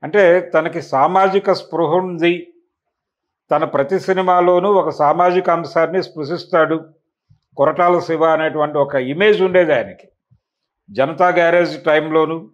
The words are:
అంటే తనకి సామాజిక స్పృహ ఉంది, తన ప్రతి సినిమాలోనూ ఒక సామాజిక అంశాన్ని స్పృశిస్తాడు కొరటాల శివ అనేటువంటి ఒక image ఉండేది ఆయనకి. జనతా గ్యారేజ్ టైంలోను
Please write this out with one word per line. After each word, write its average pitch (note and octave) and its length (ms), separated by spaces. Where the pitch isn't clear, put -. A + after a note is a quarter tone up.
అంటే F3+ 380
తనకి D#3+ 420
సామాజిక F#3+ 680
స్పృహ D#3+ 420
ఉంది, F3 580
తన D3+ 140
ప్రతి F3+ 360
సినిమాలోనూ F3+ 720
ఒక E3 180
సామాజిక F3 600
అంశాన్ని E3 520
స్పృశిస్తాడు D#3+ 840
కొరటాల E3+ 420
శివ D#3+ 260
అనేటువంటి D#3 540
ఒక C#3+ 160
image E3+ 480
ఉండేది F3+ 320
ఆయనకి. G2 340
జనతా C#3 380
గ్యారేజ్ E3+ 560
టైంలోను D#3 680